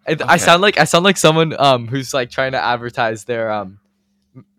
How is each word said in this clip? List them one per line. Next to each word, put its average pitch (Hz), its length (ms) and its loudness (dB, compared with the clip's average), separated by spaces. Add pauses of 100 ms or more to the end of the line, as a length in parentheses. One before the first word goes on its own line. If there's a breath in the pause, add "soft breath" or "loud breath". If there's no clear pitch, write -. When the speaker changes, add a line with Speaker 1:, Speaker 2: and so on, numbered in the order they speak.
Speaker 1:
I, 151 40 -2
I - 20 0
Speaker 2:
Okay. 151 240 0
Speaker 1:
sound 175 240 4
like, 208 180 2
I 156 60 6
sound 170 180 0
like 196 140 2
someone, 160 420 2
um, 127 280 2
who's, 131 260 -8
like, 127 160 -4
trying 131 240 -4
to 127 100 -4
advertise 117 640 -4
their, 113 260 -4
um, 101 280 -8 (800)